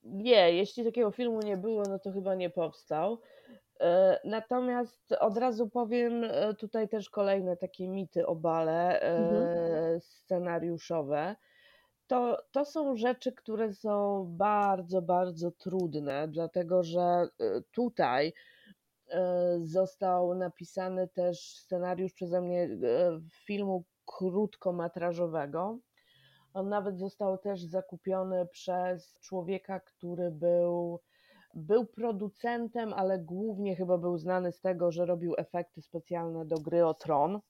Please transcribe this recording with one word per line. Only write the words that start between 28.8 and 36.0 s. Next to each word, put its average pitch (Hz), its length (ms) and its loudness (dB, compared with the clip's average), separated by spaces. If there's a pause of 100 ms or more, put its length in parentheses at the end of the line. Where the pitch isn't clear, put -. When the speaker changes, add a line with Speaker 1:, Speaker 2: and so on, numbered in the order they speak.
Speaker 1:
człowieka, 185 600 -8
który 175 500 -6
był, 175 720 2 (540)
był 202 320 2
producentem, 226 1040 -4
ale 190 260 0
głównie 190 580 -4
chyba 180 220 2
był 175 200 -2
znany 180 340 -2
z - 80 -18
tego, 175 320 0
że 170 140 0
robił 175 320 -2
efekty - 440 -6
specjalne 165 640 -6